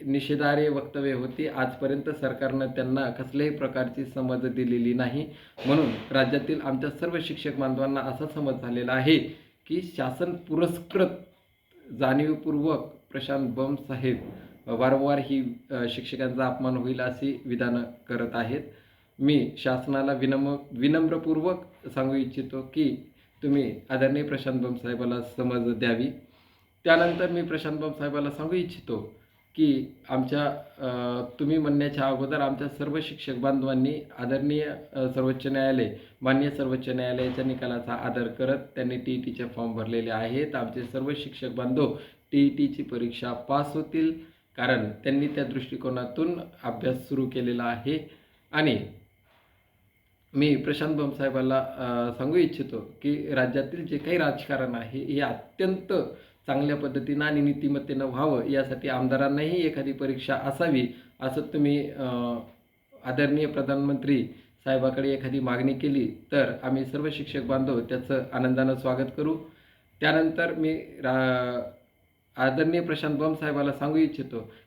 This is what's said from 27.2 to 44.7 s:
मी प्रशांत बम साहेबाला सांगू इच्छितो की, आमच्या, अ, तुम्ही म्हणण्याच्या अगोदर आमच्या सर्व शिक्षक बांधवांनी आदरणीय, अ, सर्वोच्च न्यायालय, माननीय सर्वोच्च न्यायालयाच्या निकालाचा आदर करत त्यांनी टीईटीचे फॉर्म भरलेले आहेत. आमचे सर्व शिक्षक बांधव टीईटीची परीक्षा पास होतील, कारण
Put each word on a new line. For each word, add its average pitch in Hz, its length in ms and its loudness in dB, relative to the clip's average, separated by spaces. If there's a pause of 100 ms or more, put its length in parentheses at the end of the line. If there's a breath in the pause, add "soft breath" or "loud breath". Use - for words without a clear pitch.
मी 175 120 0
प्रशांत 156 380 -2
बम 151 120 -4
साहेबाला 143 400 -2
सांगू 160 220 -4
इच्छितो 170 600 -4 (420 soft breath)
की, 143 400 2 (140)
आमच्या, 131 360 2 (340)
अ, 123 420 -2 (180)
तुम्ही 156 180 2
म्हणण्याच्या 143 500 2
अगोदर 135 340 0
आमच्या 139 260 0
सर्व 143 340 -4
शिक्षक 143 340 -8
बांधवांनी 135 580 2 (260)
आदरणीय, 143 460 2 (280)
अ, 131 200 0
सर्वोच्च 131 340 0
न्यायालय, 135 480 2 (260 loud breath)
माननीय 135 280 4
सर्वोच्च 135 400 -2
न्यायालयाच्या 127 560 0
निकालाचा 123 480 -2
आदर 120 340 -2
करत 135 320 0 (160)
त्यांनी 123 220 -2
टीईटीचे 127 480 -4
फॉर्म 117 280 -6
भरलेले 113 380 -2
आहेत. 127 440 -2
आमचे 120 280 -4
सर्व 135 320 -4
शिक्षक - 340 -8
बांधव 131 480 2 (340 loud breath)
टीईटीची 143 520 4
परीक्षा 120 500 -4
पास 143 400 0
होतील, 160 580 -2 (260 loud breath)
कारण 120 320 2